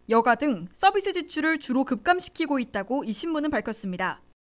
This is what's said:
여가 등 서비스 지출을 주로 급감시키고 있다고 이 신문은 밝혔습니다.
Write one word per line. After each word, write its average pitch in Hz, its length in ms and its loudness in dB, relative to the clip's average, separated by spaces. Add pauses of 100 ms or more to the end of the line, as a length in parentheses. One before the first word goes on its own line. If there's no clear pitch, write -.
여가 233 280 6
등 220 360 -2
서비스 403 400 2
지출을 320 480 0
주로 262 240 0
급감시키고 285 760 0
있다고 233 440 -4
이 220 80 -6
신문은 302 400 -4
밝혔습니다. 190 680 -4 (240)